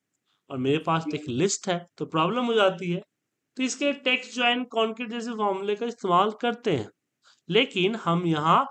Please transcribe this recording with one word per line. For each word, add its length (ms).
और 80
मेरे 200
पास 260
तो 120
एक 140
list 400
है, 160
तो 80
problem 400
हो 80
जाती 380
है। 100
तो 80
इसके 300
text 400
ज्वाइन 300
कॉन्केट 460
जैसे 220
formula 440
का 100
इस्तेमाल 460
करते 400
हैं, 180
लेकिन 460
हम 300
यहाँ 460